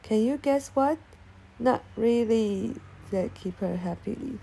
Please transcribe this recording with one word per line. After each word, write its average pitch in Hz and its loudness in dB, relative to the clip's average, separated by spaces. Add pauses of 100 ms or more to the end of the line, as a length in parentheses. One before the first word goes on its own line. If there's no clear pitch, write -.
"Can 220 2
you 277 0
guess 277 0
what?" 285 2 (600)
"Not 240 2 (140)
really," 226 2 (380)
said 190 -2 (100)
Keeper 180 -4
happily. 214 -6